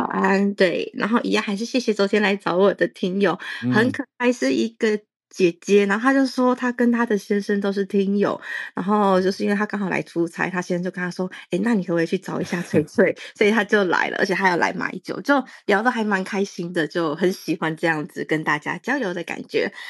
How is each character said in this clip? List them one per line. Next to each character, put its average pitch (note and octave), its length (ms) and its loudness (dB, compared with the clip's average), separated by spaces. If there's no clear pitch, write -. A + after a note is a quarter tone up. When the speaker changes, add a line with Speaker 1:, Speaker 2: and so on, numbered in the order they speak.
Speaker 1:
安。 G3+ 240 2
对， - 420 0
然 G3+ 140 -4
后 A#3 140 2
一 G3 80 -2
样 G#3 120 0
还 G#3 140 -4
是 A#3 80 -6
谢 C4 120 -2
谢 A#3 160 0
昨 G3+ 140 0
天 G#3 140 2
来 G3+ 160 2
找 E3+ 180 -2
我 F#3+ 180 6
的 F3 140 0
听 F#3+ 320 -4
友， F#3 180 2
Speaker 2:
嗯。 B2 80 2
Speaker 1:
很 A#3 180 4
可 - 100 -6
爱， B3 160 2
是 C4 220 0
一 A3+ 160 0
个 G#3+ 280 0
姐 F3 300 2
姐， G3+ 260 4
然 G3+ 140 2
后 - 20 -8
她 C4+ 120 4
就 C4+ 120 4
说 B3+ 300 2
她 B3 160 -2
跟 A#3+ 180 2
她 A#3 160 2
的 G#3+ 120 2
先 G3+ 240 -2
生 G3+ 180 0
都 G3+ 100 -2
是 G3 140 0
听 G3 340 0
友， G3 220 0
然 - 120 -6
后 G3 340 4
就 F#3 100 2
是 G3+ 140 -4
因 G#3 60 0
为 G3+ 80 2
她 G#3+ 80 -2
刚 G3+ 120 -6
好 G3 120 -4
来 D3+ 120 -2
出 E3+ 240 -2
差， E3+ 240 -4
她 F3+ 120 -4
先 F3+ 160 -2
生 F3 80 -4
就 F3+ 40 -6
跟 F3+ 140 -8
她 F3 80 -4
说 F#3 180 -6
：“诶， F3 60 0
那 A3+ 160 0
你 F#3 100 2
可 E3+ 80 -6
不 E3+ 60 0
可 E3 60 2
以 - 20 -2
去 F#3 120 -2
找 D#3+ 220 -6
一 F#3 60 -4
下 F3 160 -4
翠 E3 240 0
翠？” - 280 2
Speaker 2:
<laughs> - 80 -20
Speaker 1:
所 G#3+ 100 2
以 G3+ 60 4
她 A3+ 100 2
就 G3+ 220 2
来 D#3+ 240 2
了， A#1+ 120 -4
而 - 60 0
且 F#3+ 80 0
她 F#3+ 160 2
有 F3 60 2
来 F#3+ 160 0
买 F#3 320 -6
酒， - 160 -8
就 C4 240 2
聊 G3+ 180 2
得 B3 80 2
还 A#3 100 -2
蛮 G3+ 220 0
开 G3 220 -2
心 F3 260 -8
的， E3 160 -2
就 E3 260 -2
很 F3+ 200 0
喜 D#3 260 -6
欢 D#3+ 160 -2
这 E3+ 120 -2
样 D3+ 200 -2
子 - 160 -8
跟 D#3 220 -2
大 D3+ 120 0
家 D3+ 200 -6
交 B3+ 200 -4
流 G3 160 -4
的 F3 120 -8
感 - 240 -8
觉。 - 200 0